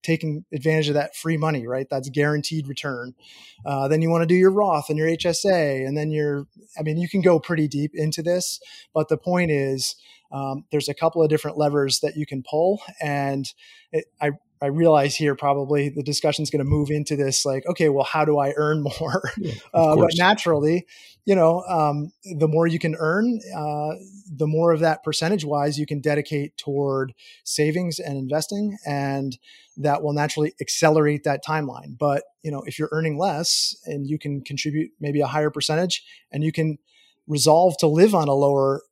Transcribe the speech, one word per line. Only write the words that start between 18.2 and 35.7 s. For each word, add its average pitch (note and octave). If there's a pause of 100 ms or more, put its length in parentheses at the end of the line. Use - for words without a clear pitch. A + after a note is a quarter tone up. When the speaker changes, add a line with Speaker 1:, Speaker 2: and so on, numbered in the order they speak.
Speaker 1:
do D3+
I C#3
earn D3+
<laughs> C#3+
more? D#3+
Speaker 2:
Yeah, E3+ (220)
of E3
Speaker 1:
Uh, D3+
but E3+
Speaker 2:
course. E3
Speaker 1:
naturally, F3 (380)
you G3+
know, E3+
um, D3+ (260)
the D#3
more E3
you E3
can D#3+
earn, G#3 (160)
uh, D3+ (380)
the D3
more E3
of D#3
that D#3+
percentage-wise D3+
you D3+
can D3
dedicate D3
toward C#3 (320)
savings D#3+
and D3+
investing, D#3+
and C#3 (380)
that C#3+
will D3
naturally D3+
accelerate D3+
that C#3
timeline. D3
But, C#3+ (180)
you D#3
know, C#3
if C3
you're D3+
earning D#3
less E3+
and C#3+
you D3
can C#3+
contribute D3+ (100)
maybe C#3+
a C#3
higher D3+
percentage, D#3+ (280)